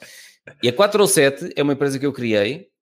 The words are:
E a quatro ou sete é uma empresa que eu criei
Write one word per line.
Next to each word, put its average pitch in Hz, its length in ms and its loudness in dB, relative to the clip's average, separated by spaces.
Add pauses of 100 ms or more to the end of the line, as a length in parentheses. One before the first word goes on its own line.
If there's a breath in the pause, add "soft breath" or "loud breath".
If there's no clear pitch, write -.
(640 loud breath)
E 120 60 2
a 120 40 0
quatro 208 280 2
ou 190 60 4
sete 139 500 0
é 151 40 0
uma 143 120 0
empresa 135 260 -4
que 139 60 -4
eu 139 80 -2
criei 117 540 -2 (140)